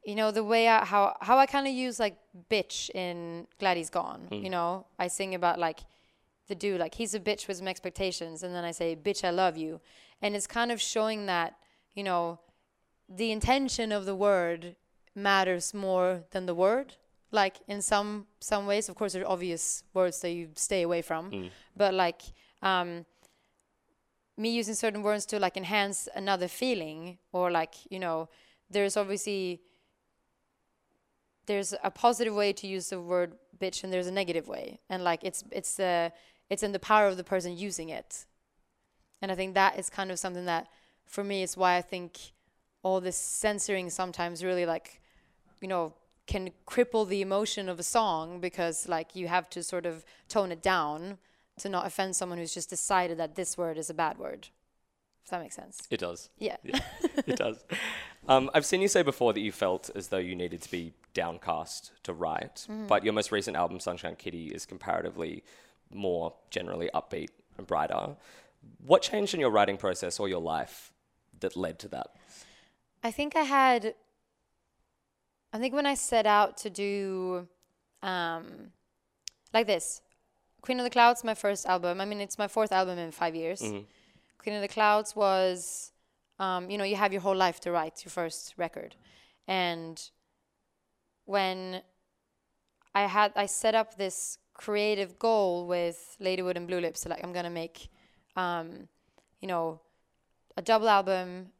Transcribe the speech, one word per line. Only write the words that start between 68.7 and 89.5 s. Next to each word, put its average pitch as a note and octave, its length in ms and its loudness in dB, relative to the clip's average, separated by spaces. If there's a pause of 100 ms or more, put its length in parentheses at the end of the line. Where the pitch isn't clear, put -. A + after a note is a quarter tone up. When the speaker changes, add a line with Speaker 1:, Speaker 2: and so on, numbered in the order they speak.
Speaker 2:
What E3+ 180 8
changed G3+ 320 0
in E3+ 60 -2
your C3 100 4
writing G2+ 260 6
process F2+ 420 -2
or G2+ 100 0
your F2+ 120 0
life D#2+ 520 -6 (480)
that F#2+ 160 -4
led E2+ 240 -4
to G#2 80 -14
that? - 200 -8 (960)
Speaker 1:
I A#3 100 -2
think D4 240 -2
I D#4+ 60 4
had, C4 520 4 (1600)
I A3 60 -6
think A#3+ 160 0
when C#4+ 120 2
I C#4 80 4
set A3+ 320 2
out G#3 320 6
to G#3+ 120 -6
do, F#3+ 760 -2 (560)
um, F3 680 -6 (840)
like A3+ 120 6
this, - 340 -2 (640)
Queen B3 180 -2
of B3 40 0
the B3 60 0
Clouds, A#3+ 340 8
my A3 100 0
first G3+ 320 0
album. F3+ 340 2
I G3 60 0
mean, G#3 140 -4
it's G3+ 180 -6
my G#3 100 0
fourth G#3+ 240 2
album F#3 260 2
in E3 140 -6
five E3 220 -2
years. E3 260 -4
Speaker 2:
Mm-hmm. G#2 240 -4 (540)
Speaker 1:
Queen G#3+ 180 -4
of G#3 60 -2
the G3+ 60 -4
Clouds G#3+ 460 4
was, F#3 800 2 (460)
um, F#3 320 -2
you G#3 80 -4
know, G3 60 0
you G3+ 120 0
have G3 160 2
your G3 80 -2
whole F#3+ 160 2
life F3+ 240 2
to F3 100 -4
write D#3+ 340 0
your E3+ 60 -16
first - 460 -6
record. - 400 -6 (500)
And E3+ 560 -2 (1200)